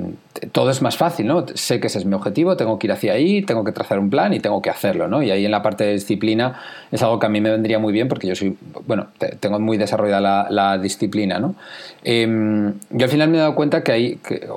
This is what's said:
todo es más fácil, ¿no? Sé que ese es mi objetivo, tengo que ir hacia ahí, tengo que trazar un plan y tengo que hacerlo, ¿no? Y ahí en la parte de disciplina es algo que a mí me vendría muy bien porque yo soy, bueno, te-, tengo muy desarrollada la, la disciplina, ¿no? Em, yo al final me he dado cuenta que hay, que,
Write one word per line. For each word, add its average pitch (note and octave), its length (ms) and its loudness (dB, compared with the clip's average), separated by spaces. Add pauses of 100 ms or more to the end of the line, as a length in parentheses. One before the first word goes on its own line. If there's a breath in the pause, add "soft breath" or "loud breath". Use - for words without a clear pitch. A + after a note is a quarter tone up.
(540)
todo B2 160 2
es C3 120 0
más B2 140 2
fácil, A#2 320 0
¿no? D#3 180 2 (100)
Sé A#2 260 -2
que A#2 60 -2
ese G#2+ 120 -2
es F2+ 60 -4
mi G2 80 0
objetivo, D3+ 420 0
tengo A2 240 0
que A2+ 80 -2
ir G2+ 60 2
hacia G2+ 180 0
ahí, F3+ 300 2
tengo A#2 240 0
que G#2 80 -2
trazar - 260 -2
un G2 100 2
plan D#3+ 240 2
y A2+ 60 0
tengo G2+ 220 2
que F#2+ 80 -2
hacerlo, F2 400 0
¿no? C3+ 120 2
Y A#2 80 2
ahí G2 140 2
en G#2 80 2
la G#2 100 0
parte G#2 220 0
de G#2 80 2
disciplina A2 680 0 (320 loud breath)
es A#2+ 140 0
algo A2+ 160 2
que A2 60 2
a G#2+ 40 2
mí G#2 120 2
me A2 100 2
vendría A2 260 2
muy G#2+ 140 0
bien A2+ 160 2
porque C3 200 -4
yo F#2 100 -2
soy, F#2+ 180 -2 (320)
bueno, G#2+ 200 -2 (100)
te-, - 240 -4
tengo G#2 180 0
muy A2 160 0
desarrollada G#2 460 0
la, G2 280 2
la G2 280 2
disciplina, G2 640 -2
¿no? F#3+ 160 -2 (500 loud breath)
Em, G#2+ 680 2 (160)
yo A#2+ 120 2
al B2+ 80 2
final D3+ 160 4
me E3 80 4
he D#3+ 60 4
dado D#3 140 2
cuenta D#3 280 0
que C3+ 80 2
hay, A#2 240 0 (100)
que, - 320 -8